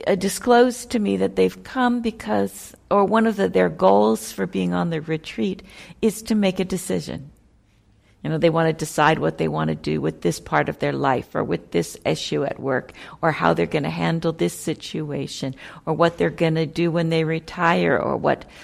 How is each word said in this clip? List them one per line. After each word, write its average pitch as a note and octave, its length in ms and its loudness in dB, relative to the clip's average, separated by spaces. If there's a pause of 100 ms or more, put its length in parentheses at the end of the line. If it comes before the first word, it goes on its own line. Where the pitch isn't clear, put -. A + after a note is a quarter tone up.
uh, G3+ 100 4
disclose A#3+ 720 2
to A#3+ 120 -2
me G3 180 0
that F#3+ 180 0
they've F#3 280 2
come B3 380 0
because, G#3+ 760 -4 (160)
or G3+ 140 6
one A3 200 4
of G#3+ 120 0
the, F#3+ 120 2
their F#3 200 4
goals F#3+ 640 2
for F#3+ 140 -4
being F3+ 280 -2
on F3 180 0
the D#3+ 100 -4
retreat D#3+ 640 -4 (380)
is A3 220 0
to A3+ 120 0
make F#3+ 240 2
a F#3+ 60 0
decision. F3 680 -6 (920)
You D3 60 -4
know, D#3 80 0
they E3 140 6
want E3 160 4
to D#3+ 60 2
decide D#3 440 2
what D#3 220 -2
they D#3+ 80 0
want D#3 220 -2
to D#3 60 -2
do D3+ 240 -4
with D3+ 220 -4
this E3+ 180 -2
part D3 300 0
of - 80 -6
their C#3+ 160 -2
life C3+ 400 -2
or - 100 -2
with - 280 -4
this E3+ 340 -2
issue D3 380 -2
at - 160 -6
work C3 340 -4 (260)
or D#3+ 120 2
how E3 240 2
they're E3+ 100 0
gonna D#3 240 -2
handle E3 420 -2
this E3+ 220 -2
situation D3 1000 -8 (320)
or D#3+ 80 0
what E3 240 2
they're E3+ 100 2
gonna D#3+ 380 0
do E3+ 240 -2
when E3 180 0
they D#3+ 140 0
retire E3 720 0
or - 200 -2
what, - 280 0 (180)